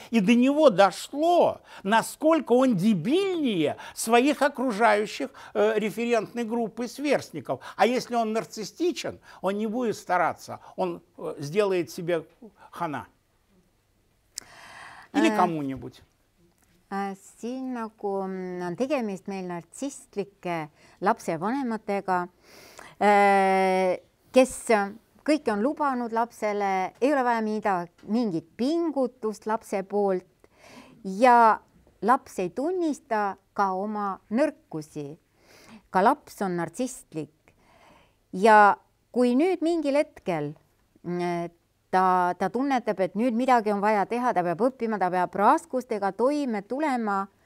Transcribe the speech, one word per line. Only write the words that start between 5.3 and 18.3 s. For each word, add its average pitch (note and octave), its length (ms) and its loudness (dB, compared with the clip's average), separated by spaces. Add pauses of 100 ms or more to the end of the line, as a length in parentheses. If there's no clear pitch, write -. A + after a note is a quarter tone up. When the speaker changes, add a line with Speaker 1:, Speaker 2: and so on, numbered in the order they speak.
Speaker 1:
э, G#3+ 220 2
референтной A3+ 680 -2
группы A#3 440 -6
сверстников. E3 720 -4 (160)
А G3 100 4
если A#3+ 280 -2
он A3+ 180 -2
нарциссичен, A3 880 -6 (240)
он G3+ 160 -2
не A3 80 -2
будет A3 300 -4
стараться, D3+ 640 -4 (160)
он, F3 260 -4 (160)
э, D#3+ 200 -8
сделает F3+ 520 -2
себе E3 340 -4 (460)
хана. D3 360 -8 (2000)
Или D#4 180 4
Speaker 2:
Э. G#3+ 60 0
Speaker 1:
кому-нибудь. C#3+ 640 -2 (920)
Speaker 2:
Äh, G3 240 -6
siin B3+ 560 -10
nagu, A3 380 -8 (160)
mm, F#3 400 -6